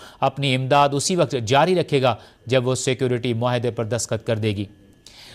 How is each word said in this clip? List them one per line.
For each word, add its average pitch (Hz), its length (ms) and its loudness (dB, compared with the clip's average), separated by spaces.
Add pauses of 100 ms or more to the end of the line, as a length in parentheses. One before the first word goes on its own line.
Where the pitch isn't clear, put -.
(200)
اپنی 139 360 0
امداد 139 360 4
اسی 143 240 -2
وقت 151 180 0 (120)
جاری 147 280 4
رکھے 147 280 0
گا 120 140 2 (300)
جب 123 200 2
وہ 127 80 0
سیکیورٹی 123 600 -2
معاہدے 123 360 -2
پر 110 140 -4
دستخط 110 420 -4
کر 110 120 -2
دے 110 100 -2
گی۔ 104 160 -2 (720)